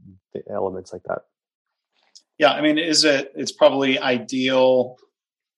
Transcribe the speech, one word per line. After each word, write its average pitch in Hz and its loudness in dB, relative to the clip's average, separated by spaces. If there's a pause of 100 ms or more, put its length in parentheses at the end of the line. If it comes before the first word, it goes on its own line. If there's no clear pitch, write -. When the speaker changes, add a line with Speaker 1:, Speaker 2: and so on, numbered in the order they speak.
(500)
Speaker 1:
elements 95 -8
like 90 -16
that. - -8 (1120)
Speaker 2:
Yeah, 143 4
I 147 -4
mean, 151 0
is 156 0
it, 139 0
it's 139 -8
probably 135 2
ideal 127 0 (600)